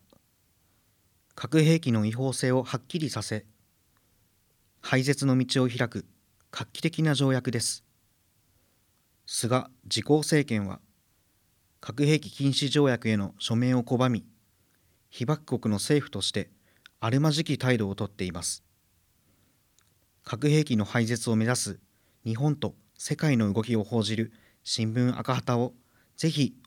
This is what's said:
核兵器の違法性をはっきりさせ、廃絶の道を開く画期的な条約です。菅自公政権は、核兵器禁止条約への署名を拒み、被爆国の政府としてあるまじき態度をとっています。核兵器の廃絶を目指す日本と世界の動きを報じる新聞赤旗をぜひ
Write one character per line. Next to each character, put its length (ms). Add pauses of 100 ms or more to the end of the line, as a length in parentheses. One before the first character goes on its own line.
(1300)
核 260
兵 200
器 100
の 160
違 60
法 200
性 200
を 100
は 160
っ 80
き 140
り 100
さ 120
せ、 240 (1300)
廃 220
絶 240
の 100
道 280
を 40
開 200
く 180 (460)
画 140
期 140
的 220
な 140
条 160
約 180
で 80
す。 260 (1400)
菅 380 (200)
自 200
公 140
政 300
権 200
は、 120 (1000)
核 240
兵 160
器 100
禁 200
止 200
条 180
約 200
へ 80
の 220
署 180
名 180
を 80
拒 260
み、 160 (880)
被 160
爆 320
国 120
の 80
政 260
府 80
と 80
し 100
て 180 (520)
あ 100
る 100
ま 120
じ 100
き 160
態 200
度 100
を 80
と 80
っ 60
て 140
い 60
ま 140
す。 180 (1600)
核 260
兵 140
器 140
の 80
廃 220
絶 220
を 60
目 100
指 120
す 240 (440)
日 120
本 180
と 220 (200)
世 200
界 200
の 160
動 120
き 100
を 80
報 220
じ 100
る 180 (300)
新 320
聞 240
赤 160
旗 220
を 180 (420)
ぜ 140
ひ 240 (120)